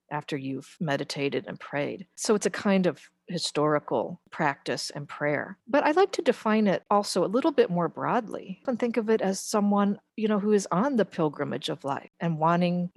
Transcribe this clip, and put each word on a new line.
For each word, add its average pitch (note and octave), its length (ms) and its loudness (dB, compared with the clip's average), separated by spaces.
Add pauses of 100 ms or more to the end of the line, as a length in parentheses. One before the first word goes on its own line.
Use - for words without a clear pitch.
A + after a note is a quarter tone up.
(120)
after D3+ 260 -6
you've C3+ 420 -10
meditated C#3 680 -2
and - 120 -10
prayed. C#3+ 460 -6 (100)
So - 200 0
it's G3 100 0
a F#3+ 60 -2
kind F#3+ 340 2
of D3+ 160 -2 (280)
historical D3+ 1000 -2
practice - 640 -4
and C#3+ 140 -10
prayer. D3 500 -4 (100)
But C#4 180 2
I D4 60 4
like F#4+ 220 4
to - 80 -2
define A3 460 2
it F3 240 2
also G3+ 340 2
a - 20 2
little C4 240 2
bit - 180 4
more F3 180 0
broadly F#3 800 -4
and A#3 100 0
think A#3 200 -2
of A3 120 0
it A3 120 2
as F#3+ 180 0
someone, G3+ 600 2 (160)
you A3 120 -2
know, G#3+ 120 2
who G#3 120 0
is G3 200 2
on A#3+ 260 2
the G3 80 4
pilgrimage D3 640 -4
of D3 140 -8
life C#3 260 -6 (100)
and E3+ 180 -2
wanting F3 600 2